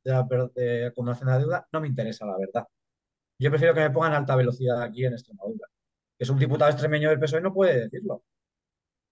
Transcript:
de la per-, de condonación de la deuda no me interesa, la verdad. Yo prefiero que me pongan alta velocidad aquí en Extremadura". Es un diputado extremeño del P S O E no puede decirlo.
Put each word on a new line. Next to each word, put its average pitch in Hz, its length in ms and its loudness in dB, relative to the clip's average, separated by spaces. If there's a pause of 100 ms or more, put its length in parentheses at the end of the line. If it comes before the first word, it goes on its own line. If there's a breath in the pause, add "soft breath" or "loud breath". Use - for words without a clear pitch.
de 127 80 -2
la 127 160 2
per-, 127 260 0
de 120 420 -2
condonación 120 320 -4
de 127 60 2
la 131 60 4
deuda 165 320 -2
no 160 100 -2
me 151 60 -4
interesa, 110 380 -4
la 95 120 -4
verdad. 98 300 -4 (720)
Yo 135 100 2
prefiero 160 260 4
que 160 60 2
me 151 100 2
pongan 160 220 2
alta 139 220 0
velocidad 123 460 0
aquí 120 240 -6
en 123 80 0
Extremadura". 107 540 -12 (500)
Es 127 120 -6
un 135 100 2
diputado 147 320 4
extremeño 151 380 0
del 151 100 2
P 151 60 2
S 151 100 -2
O 160 40 2
E - 20 -4
no 190 120 -2
puede 180 280 4
decirlo. 131 420 -10 (880)